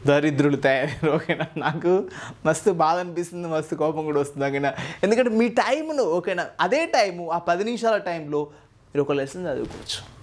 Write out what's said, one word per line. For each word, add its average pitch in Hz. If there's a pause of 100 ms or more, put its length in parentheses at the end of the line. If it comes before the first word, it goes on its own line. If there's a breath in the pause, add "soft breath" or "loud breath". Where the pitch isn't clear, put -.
దరిద్రులు 143
తయారయ్యారు, 143
ఓకేనా? 160 (100)
నాకు 165 (420 loud breath)
మస్తు 156
బాధ 165
అనిపిస్తుంది, 175
మస్తు 156
కోపం 156
కూడా 147
వస్తుంది, 139
ఓకేనా? 139 (300 loud breath)
ఎందుకంటే 233
మీ 220
టైంను, 269
ఓకేనా, 175 (140)
అదే 254
టైము, 185
ఆ 170
పది 170
నిమిషాల 226
టైంలో 156 (480 loud breath)
మీరు 143
ఒక 139
లెసన్ 143
చదువుకోవచ్చు. -